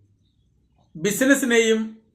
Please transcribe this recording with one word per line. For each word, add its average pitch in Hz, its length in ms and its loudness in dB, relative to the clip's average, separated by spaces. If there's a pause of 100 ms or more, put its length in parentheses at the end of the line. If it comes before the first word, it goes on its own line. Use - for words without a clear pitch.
(960)
ബിസിനസ്സിനെയും 233 840 0 (340)